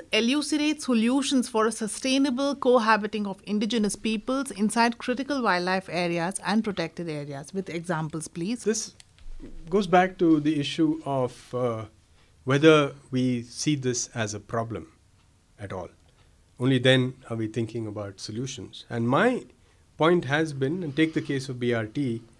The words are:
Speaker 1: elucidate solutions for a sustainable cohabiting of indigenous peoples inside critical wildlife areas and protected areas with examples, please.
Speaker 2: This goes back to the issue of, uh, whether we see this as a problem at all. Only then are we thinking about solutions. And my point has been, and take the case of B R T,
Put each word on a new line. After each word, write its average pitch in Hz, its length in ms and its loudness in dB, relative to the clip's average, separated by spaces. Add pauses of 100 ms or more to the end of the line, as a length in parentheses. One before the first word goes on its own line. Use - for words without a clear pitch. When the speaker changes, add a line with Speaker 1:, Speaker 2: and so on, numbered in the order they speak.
(120)
Speaker 1:
elucidate 294 720 0
solutions 254 680 2
for 220 200 0
a 233 40 0
sustainable 269 840 0
cohabiting 220 720 2
of 196 180 -8
indigenous 208 500 0
peoples 254 540 -2
inside 233 480 0
critical 269 460 -4
wildlife 185 460 0
areas 170 540 -2
and 202 200 0
protected 170 440 -6
areas 147 460 -10
with 190 160 -6
examples, 160 580 -4
please. 185 360 -6
Speaker 2:
This - 320 -2 (760)
goes 190 160 2
back 180 320 4
to 165 220 6
the 151 200 0
issue 156 460 0
of, 131 480 -4
uh, 117 320 -2 (600)
whether 143 480 6 (180)
we 127 320 0
see 151 320 -2
this 127 400 -2
as 110 180 -4
a 104 60 -6
problem 113 520 -6 (680)
at 98 120 -12
all. 90 180 -8 (680)
Only 131 200 2
then 131 340 4 (160)
are 113 80 -4
we 113 100 -2
thinking 113 400 -4
about 101 320 -10
solutions. 110 720 -10
And 117 180 -2
my 190 380 2 (520)
point 165 280 4
has 151 260 0
been, 139 320 -2
and 143 120 -6
take 160 180 2
the 151 80 -2
case 135 260 -4
of 123 120 -8
B 120 140 0
R 113 120 0
T, 117 360 -4 (180)